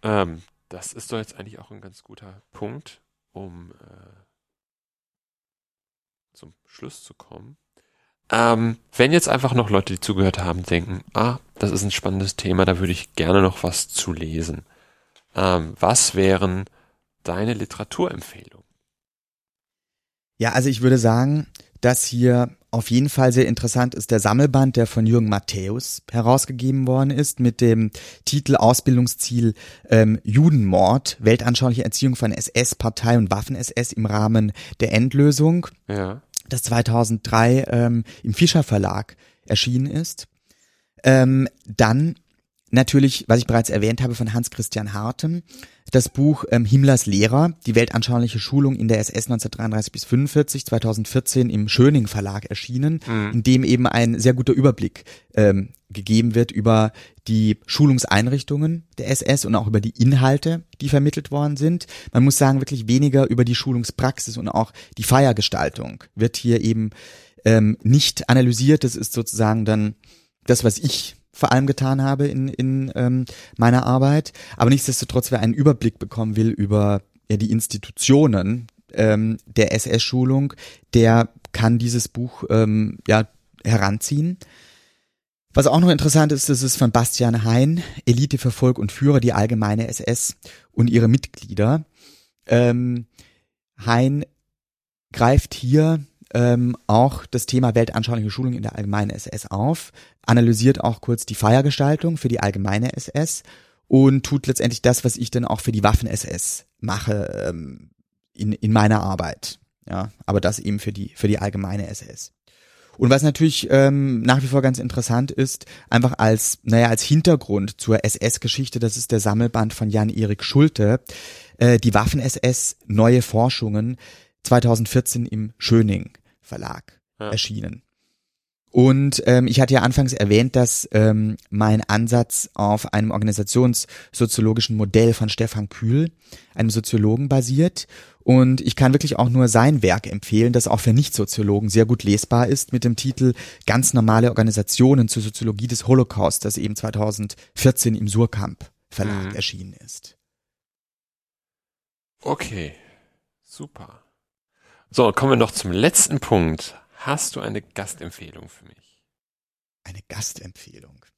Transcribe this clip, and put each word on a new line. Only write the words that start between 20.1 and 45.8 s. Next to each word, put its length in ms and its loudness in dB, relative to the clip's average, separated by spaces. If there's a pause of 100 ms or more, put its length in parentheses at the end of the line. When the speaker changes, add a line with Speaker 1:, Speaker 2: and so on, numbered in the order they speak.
Speaker 2:
Ja, 140 -2
also 180 0
ich 100 -4
würde 160 4
sagen, 500 2 (360)
dass 240 0
hier 500 0 (140)
auf 200 -4
jeden 180 2
Fall 240 2
sehr 160 4
interessant 480 -2
ist 160 -4
der 80 2
Sammelband, 560 2
der 100 2
von 180 -2
Jürgen 240 2
Matthäus 800 -6
herausgegeben 800 0
worden 240 0
ist, 300 -4
mit 200 0
dem 300 2 (340)
Titel 300 0
Ausbildungsziel, 1000 0 (340)
ähm, 340 4
Judenmord, 960 2
weltanschauliche 640 0
Erziehung 320 -2
von 160 -4
S 160 -8
S, 300 -2
Partei 420 0
und 140 0
Waffen-S 400 -8
S 200 -6
im 140 -4
Rahmen 460 0 (260)
der 140 -2
Endlösung. 760 2 (220)
Speaker 1:
Ja. 340 -8 (260)
Speaker 2:
Das 140 -6
zweitausenddrei, 1040 0
ähm, 360 0 (180)
im 120 -4
Fischer 280 2
Verlag 540 -4 (300)
erschienen 400 -2
ist. 420 -8 (760)
Ähm, 460 4 (180)
dann 500 0 (540)
natürlich, 560 2
was 120 4
ich 80 -2
bereits 240 0
erwähnt 300 -2
habe, 140 -2
von 180 -6
Hans 180 -4
Christian 420 -8
Hartem, 500 -6 (480)